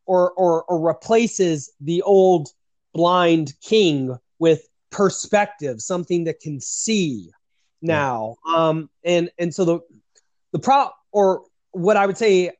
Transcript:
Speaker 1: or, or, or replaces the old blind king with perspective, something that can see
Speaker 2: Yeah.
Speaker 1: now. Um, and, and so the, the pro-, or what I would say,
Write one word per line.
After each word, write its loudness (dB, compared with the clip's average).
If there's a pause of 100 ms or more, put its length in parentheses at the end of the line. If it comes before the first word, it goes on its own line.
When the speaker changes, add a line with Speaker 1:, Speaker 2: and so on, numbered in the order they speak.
Speaker 1:
or, 2
or, 0
or -2
replaces 0 (100)
the -2
old 4 (460)
blind 2
king 0 (220)
with 2 (240)
perspective, -2
something -4
that -6
can -12
see -4 (520)
Speaker 2:
Yeah. -2
Speaker 1:
now. -4 (100)
Um, 0 (140)
and, 0
and -6
so -2
the, 0 (720)
the -4
pro-, 0 (220)
or 2 (300)
what 0
I 2
would -4
say, 2